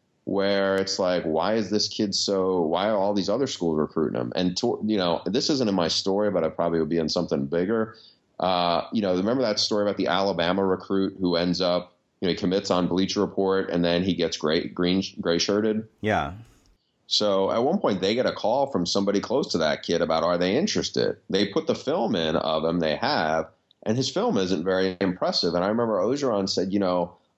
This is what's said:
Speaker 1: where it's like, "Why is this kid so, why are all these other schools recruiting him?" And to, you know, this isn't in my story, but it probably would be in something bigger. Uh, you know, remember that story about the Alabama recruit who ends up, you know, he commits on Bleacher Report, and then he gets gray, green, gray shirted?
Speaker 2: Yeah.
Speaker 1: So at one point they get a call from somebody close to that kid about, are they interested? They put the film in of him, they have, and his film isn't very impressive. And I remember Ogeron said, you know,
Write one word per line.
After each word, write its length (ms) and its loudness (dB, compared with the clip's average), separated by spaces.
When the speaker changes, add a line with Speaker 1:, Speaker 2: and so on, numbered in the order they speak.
Speaker 1:
where 540 0
it's 240 -2
like, 240 0
"Why 300 0
is 160 -2
this 180 0
kid 260 -2
so, 460 0
why 280 2
are 80 0
all 160 0
these 160 -2
other 200 0
schools 280 -2
recruiting 440 0
him?" 160 -4
And 220 0
to, 260 -2
you 140 0
know, 280 0
this 240 0
isn't 180 2
in 60 2
my 140 2
story, 420 0
but 140 0
it 100 -2
probably 240 0
would 120 0
be 80 2
in 100 0
something 380 -2
bigger. 500 -2
Uh, 440 2
you 100 0
know, 140 2
remember 260 2
that 160 0
story 240 0
about 140 0
the 100 0
Alabama 580 2
recruit 540 0
who 160 2
ends 260 2
up, 360 -2
you 80 0
know, 20 2
he 60 0
commits 340 0
on 160 2
Bleacher 340 0
Report, 500 0
and 140 2
then 200 2
he 100 0
gets 220 -2
gray, 320 0
green, 340 0
gray 180 0
shirted? 500 0
Speaker 2:
Yeah. 340 0
Speaker 1:
So 440 2
at 120 0
one 180 2
point 200 0
they 140 2
get 100 2
a 80 0
call 400 -2
from 140 0
somebody 340 0
close 320 -2
to 60 0
that 240 0
kid 180 0
about, 240 0
are 140 2
they 180 2
interested? 600 -2
They 200 0
put 180 -4
the 80 0
film 420 -2
in 180 0
of 300 0
him, 160 0
they 160 0
have, 540 0
and 100 0
his 160 -2
film 280 0
isn't 260 0
very 380 0
impressive. 500 0
And 100 0
I 60 0
remember 320 0
Ogeron 480 0
said, 240 -2
you 60 2
know, 400 0